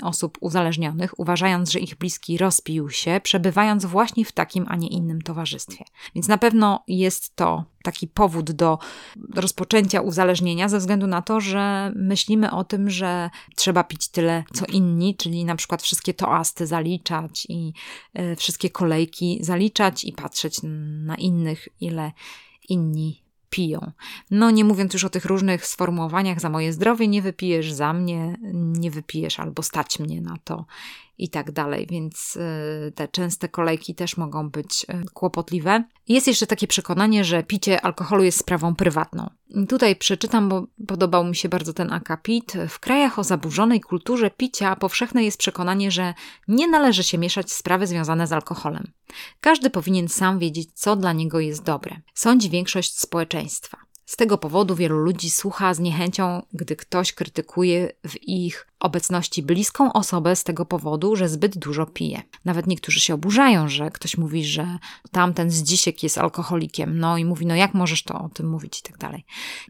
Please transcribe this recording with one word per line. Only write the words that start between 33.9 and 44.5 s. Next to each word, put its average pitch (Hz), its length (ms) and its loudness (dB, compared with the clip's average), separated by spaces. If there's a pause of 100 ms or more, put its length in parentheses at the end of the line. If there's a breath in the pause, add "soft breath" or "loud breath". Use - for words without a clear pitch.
też 175 220 -6
mogą 156 340 -6
być, - 380 -6
e, 180 140 -6 (120)
kłopotliwe. 180 720 0 (240)
Jest - 180 6
jeszcze 220 200 4
takie 208 200 0
przekonanie, 202 580 2
że 170 180 2
picie 190 380 0
alkoholu 185 440 2
jest 180 140 4
sprawą 170 360 0
prywatną. - 560 0 (380)
Tutaj 233 280 4
przeczytam, 202 520 2
bo 190 180 0 (200)
podobał 175 380 2
mi 175 120 -2
się 175 120 -2
bardzo 165 240 -2
ten 175 200 -4
akapit. 170 600 -2 (160)
„W - 120 -12
krajach 269 380 2
o 202 60 0
zaburzonej 185 560 2
kulturze 220 500 0
picia 202 460 -2